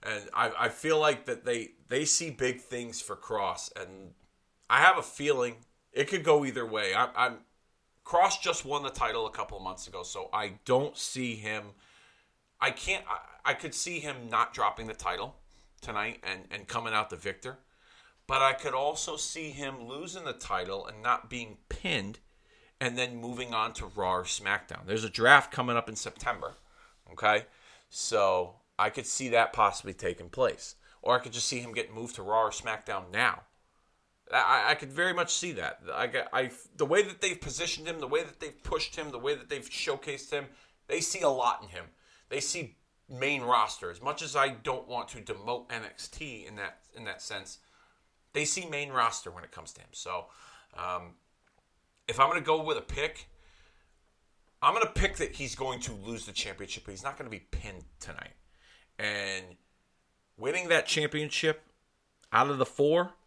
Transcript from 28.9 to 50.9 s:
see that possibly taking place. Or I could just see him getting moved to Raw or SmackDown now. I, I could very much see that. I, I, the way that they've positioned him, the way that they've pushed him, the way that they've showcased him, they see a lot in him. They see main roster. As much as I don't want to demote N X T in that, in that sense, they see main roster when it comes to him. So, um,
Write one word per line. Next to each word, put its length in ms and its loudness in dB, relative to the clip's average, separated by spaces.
see 220 -2
that 240 6
possibly 400 2
taking 380 -4
place. 460 0
Or 120 4
I 40 4
could 140 -6
just 160 -2
see 120 -2
him 140 -10
getting 200 -4
moved 200 -8
to 80 -12
Raw 240 4
or 40 0
SmackDown 600 -6
now. 300 2
I, 360 6
I 80 6
could 140 -10
very 220 0
much 220 0
see 180 -2
that. 280 -6
I, 160 0
I, 180 0
the 100 2
way 160 6
that 180 -2
they've 180 -2
positioned 480 -4
him, 140 -6
the 60 -4
way 160 2
that 180 -10
they've 220 -12
pushed 340 -2
him, 140 -6
the 80 -8
way 160 0
that 160 -12
they've 180 -8
showcased 600 -4
him, 160 -2
they 140 0
see 200 -2
a 80 4
lot 340 2
in 60 -18
him. 180 -12
They 100 -2
see 360 -6
main 320 0
roster. 480 2
As 100 -14
much 220 -4
as 120 -8
I 140 6
don't 400 -4
want 200 -4
to 100 -14
demote 520 -6
N 140 -6
X 240 -12
T 400 -12
in 80 -14
that, 220 -8
in 80 -14
that 160 -8
sense, 380 -10
they 140 0
see 180 -2
main 260 -6
roster 400 0
when 140 -14
it 60 -18
comes 240 -16
to 80 -20
him. 100 -20
So, 340 -8
um, 420 -6